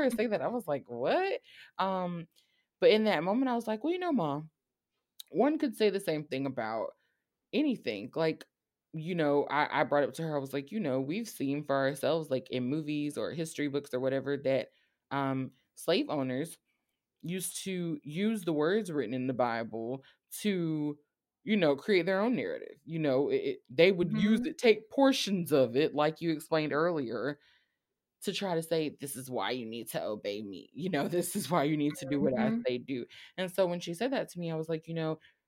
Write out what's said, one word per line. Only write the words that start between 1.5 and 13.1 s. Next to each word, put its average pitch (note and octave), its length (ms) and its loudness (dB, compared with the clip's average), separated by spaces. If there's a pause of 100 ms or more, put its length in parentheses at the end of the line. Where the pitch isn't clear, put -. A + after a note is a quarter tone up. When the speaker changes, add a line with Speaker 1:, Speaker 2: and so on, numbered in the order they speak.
Speaker 1:
Um, F3+ 500 -2 (540)
but F3+ 100 10
in G#3+ 140 6
that E3+ 180 4
moment, A#3+ 280 2
I A#3+ 40 2
was A3+ 120 -2
like, A3 160 -4
"Well, D#4+ 100 0
you F4+ 60 -2
know, F4 140 0
Mom, D#3 360 0 (800)
one C4+ 280 2
could C#4 180 -2
say G#3+ 140 4
the F#3+ 100 0
same D#3 260 -2
thing C3+ 200 -4
about A2+ 460 -4 (600)
anything." B2+ 600 -2
Like, D#3+ 300 -2 (480)
you E3 220 -6
know, D3 360 2
I, C#3+ 300 2
I D3+ 40 4
brought C#3+ 200 2
up A#2+ 100 -4
to E3 80 -6
her, D#3 140 -4
I - 40 0
was C3+ 120 -8
like, C#3 180 -6
"You G#3+ 100 -4
know, C3+ 200 0
we've F#3+ 280 -4
seen C#3+ 340 -4
for C#3+ 120 -2
ourselves, C#3 560 0
like, B2+ 200 -4
in B2+ 140 -2
movies D3 520 -2